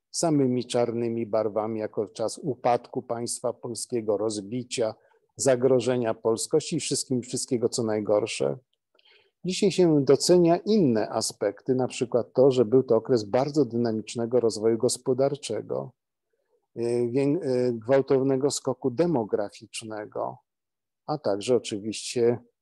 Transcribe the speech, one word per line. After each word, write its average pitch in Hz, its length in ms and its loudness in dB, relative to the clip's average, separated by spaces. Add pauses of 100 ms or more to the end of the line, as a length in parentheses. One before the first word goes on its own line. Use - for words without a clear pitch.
(120)
samymi 135 540 2
czarnymi 117 600 -2
barwami 107 540 -2
jako 107 280 -4
czas - 300 -6
upadku 123 640 -2
państwa 117 520 -6
polskiego, 110 640 -4
rozbicia, 110 800 -4 (400)
zagrożenia 123 800 2
polskości 113 600 -2
i 139 40 -2
wszystkim, 127 420 -4
wszystkiego, 117 480 -2
co 120 140 -4
najgorsze. 107 760 0 (880)
Dzisiaj 185 260 0
się 160 320 4
docenia 170 540 6
inne 135 520 2
aspekty, 113 640 -2
na 127 120 0
przykład 120 460 -2
to, 131 180 6
że 123 140 2
był 120 180 4
to 113 120 2
okres 113 280 0
bardzo 135 420 0
dynamicznego 117 760 -2
rozwoju 113 380 0
gospodarczego, 127 1120 -2 (840)
e, 117 60 -8 (260)
wię-, 139 340 0
e, 127 320 0
gwałtownego 135 800 2
skoku 131 400 -4
demograficznego, 113 1500 -4 (720)
a 151 100 -4
także 104 380 0
oczywiście, 117 840 -2 (220)